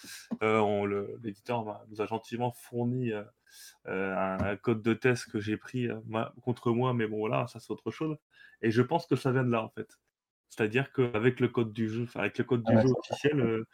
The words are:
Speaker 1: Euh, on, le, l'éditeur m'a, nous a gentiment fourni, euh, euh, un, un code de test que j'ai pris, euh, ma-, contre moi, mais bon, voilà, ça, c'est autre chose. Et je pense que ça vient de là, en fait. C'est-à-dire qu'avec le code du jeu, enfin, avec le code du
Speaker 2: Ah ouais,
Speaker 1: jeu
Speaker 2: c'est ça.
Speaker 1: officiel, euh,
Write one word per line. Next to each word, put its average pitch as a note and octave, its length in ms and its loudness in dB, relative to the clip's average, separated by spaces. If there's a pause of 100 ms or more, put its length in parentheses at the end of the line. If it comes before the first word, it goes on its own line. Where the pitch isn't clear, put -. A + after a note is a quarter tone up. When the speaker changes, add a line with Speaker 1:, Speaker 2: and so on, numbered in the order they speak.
(440)
Speaker 1:
Euh, A2 160 6
on, G#2 260 2
le, G2+ 380 -4
l'éditeur A#2 400 -6
m'a, G#2+ 260 -10
nous G#2+ 120 -6
a G2+ 40 -2
gentiment A#2 460 -4
fourni, A#2+ 600 -2
euh, G#2 100 -6 (640)
euh, F#2+ 260 -2
un, F#2+ 260 0
un G2 180 0
code A2+ 240 0
de A2+ 120 2
test B2 380 0
que G#2+ 80 -2
j'ai G#2+ 160 -2
pris, B2 320 -4
euh, A2 180 -6
ma-, A2+ 280 -4 (100)
contre A#2+ 280 -2
moi, B2 220 2
mais A2+ 140 0
bon, G#2+ 120 -6
voilà, A#2+ 280 0
ça, - 140 -18
c'est - 100 -8
autre - 200 -6
chose. D#3 260 -4 (440)
Et A2+ 100 4
je A#2 100 6
pense D#3 260 0
que C#3+ 80 2
ça B2+ 160 0
vient B2+ 140 2
de A#2+ 60 2
là, A2+ 120 2
en A2+ 60 -10
fait. - 280 -14 (520)
C'est-à-dire A#2 420 0
qu'avec A#2+ 480 2
le B2 80 4
code A2+ 240 -2
du A2 180 -2
jeu, A#2 140 -4
enfin, - 160 -8
avec G#2 180 -2
le A2+ 60 2
code A#2+ 200 0
du A#2 100 4
Speaker 2:
Ah - 20 10
ouais, A2 60 8
Speaker 1:
jeu C3 80 6
Speaker 2:
c'est B2 40 6
ça. - 200 -6
Speaker 1:
officiel, D3 260 2
euh, A2+ 340 0